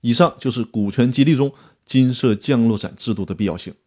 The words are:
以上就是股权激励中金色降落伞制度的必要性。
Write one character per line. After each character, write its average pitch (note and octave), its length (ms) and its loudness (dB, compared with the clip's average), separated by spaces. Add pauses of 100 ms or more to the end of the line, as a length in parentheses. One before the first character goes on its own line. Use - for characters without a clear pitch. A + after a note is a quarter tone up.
以 A#2+ 120 0
上 D3+ 280 2
就 C3 100 -4
是 A#2 140 -6
股 G#2 260 -4
权 B2+ 220 2
激 C#3 100 2
励 D3 140 4
中 C#3 160 -2 (320)
金 B2+ 280 2
色 A#2+ 220 0
降 A#2 320 0
落 A2+ 100 2
伞 G2+ 200 -10
制 - 160 -6
度 G2 120 -4
的 F#2+ 100 -8
必 G2+ 100 -4
要 F2 120 -2
性。 - 180 -14 (120)